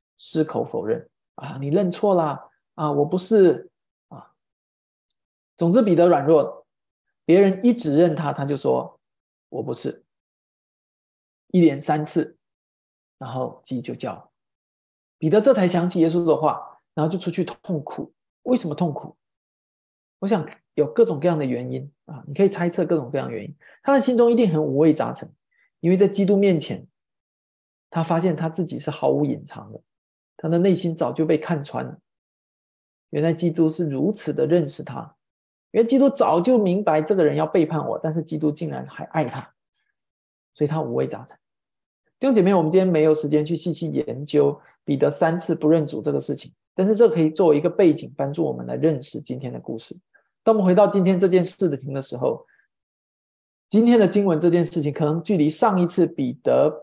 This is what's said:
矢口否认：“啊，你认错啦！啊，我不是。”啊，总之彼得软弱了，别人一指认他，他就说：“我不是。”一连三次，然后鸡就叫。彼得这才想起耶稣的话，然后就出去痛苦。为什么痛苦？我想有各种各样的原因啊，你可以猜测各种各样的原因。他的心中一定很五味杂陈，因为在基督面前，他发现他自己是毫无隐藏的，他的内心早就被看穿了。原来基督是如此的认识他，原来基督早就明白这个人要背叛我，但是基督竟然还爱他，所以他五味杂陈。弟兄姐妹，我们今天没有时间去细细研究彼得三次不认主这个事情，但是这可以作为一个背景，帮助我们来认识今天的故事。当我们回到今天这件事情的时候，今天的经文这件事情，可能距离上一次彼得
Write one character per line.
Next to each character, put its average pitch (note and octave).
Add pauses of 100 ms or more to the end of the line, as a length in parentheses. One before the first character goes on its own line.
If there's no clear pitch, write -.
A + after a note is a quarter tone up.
(200)
矢 -
口 A#2
否 G2+
认 A2+ (260)
：“啊， -
你 C#3
认 F#3
错 G3
啦！ D#3 (280)
啊， D3+
我 C#3+
不 D#3+
是。” F#3 (380)
啊， - (1200)
总 E3+
之 A#3
彼 G3+
得 E3+
软 D3
弱 D3+
了， - (580)
别 E3+
人 F#3+
一 A#3+
指 D#3
认 E3
他， D3
他 C#3
就 C#3+
说 B2+ (500)
：“我 B2+
不 -
是。” - (1500)
一 F#3
连 C#3+
三 D3+
次， - (800)
然 A#2+
后 B2+
鸡 B2
就 -
叫。 - (840)
彼 D#3
得 G3+
这 B3+
才 F#3+
想 F3
起 F3+
耶 E3
稣 E3+
的 D#3
话， - (140)
然 D#3
后 D#3
就 F#3+
出 F3
去 F3
痛 -
苦。 - (300)
为 B3
什 F3+
么 D3
痛 D#3+
苦？ - (1040)
我 G3
想 G3 (260)
有 D3
各 A#3
种 F3
各 D3+
样 E3+
的 D3+
原 B2
因 C3 (140)
啊， -
你 C#3+
可 G3
以 G3
猜 F3
测 E3+
各 E3
种 C3
各 C#3+
样 C3
的 A#2+
原 G#2+
因。 - (300)
他 C#4
的 C#4
心 B3
中 A#3+
一 A#3+
定 A3+
很 D#3
五 C3+
味 D#3
杂 A#2+
陈， - (520)
因 E3
为 F#3+
在 G3
基 G3
督 G3
面 G3
前， - (1000)
他 E3+
发 E3
现 F3+
他 D#3+
自 D#3+
己 D3+
是 C#3+
毫 C3+
无 C#3+
隐 A#2
藏 -
的， - (560)
他 -
的 E3
内 F#3
心 E3+
早 B2+
就 D#3
被 D#3
看 D#3
穿 B2+
了。 C3 (1120)
原 D3
来 E3
基 E3
督 D#3+
是 D#3+
如 C#3+
此 D#3
的 -
认 D#3+
识 C#3+
他， - (560)
原 A3+
来 A3+
基 C4
督 C4+
早 E3
就 B3
明 G3
白 D#3
这 D#3
个 F#3
人 D3
要 D#3
背 D#3+
叛 D#3
我， -
但 D#3
是 D#3+
基 D#3+
督 D3+
竟 D3
然 C3
还 -
爱 D#3
他， C3 (1000)
所 -
以 D3
他 D#3+
五 A#2+
味 C3
杂 B2+
陈。 - (800)
弟 C4
兄 C#4
姐 G#3+
妹， F#3+
我 F3+
们 D#3
今 F#3
天 F#3+
没 D#3+
有 D#3
时 D3+
间 D3+
去 E3
细 E3+
细 D#3
研 C3+
究 D3 (280)
彼 D3
得 C#3+
三 E3
次 F3
不 D3+
认 D#3
主 D3+
这 D3+
个 C#3
事 C#3
情， - (200)
但 F#3+
是 G#3+
这 A3
可 E3
以 D#3
作 E3
为 D3
一 -
个 E3
背 E3+
景， C3
帮 C#3
助 D#3+
我 C3+
们 B2
来 B2
认 C#3
识 -
今 B2+
天 B2+
的 B2
故 -
事。 - (420)
当 A3
我 A3
们 G3
回 F#3
到 G3+
今 F#3+
天 F#3
这 F3+
件 F3+
事 E3
情 C3+
的 C#3
时 C3
候， B2+ (1200)
今 A3
天 A#3+
的 G#3+
经 G3+
文 E3
这 E3+
件 E3+
事 D#3+
情， D3
可 D3+
能 D#3+
距 G3+
离 D3+
上 F#3+
一 F3
次 F3
彼 C3+ (100)
得 C3 (140)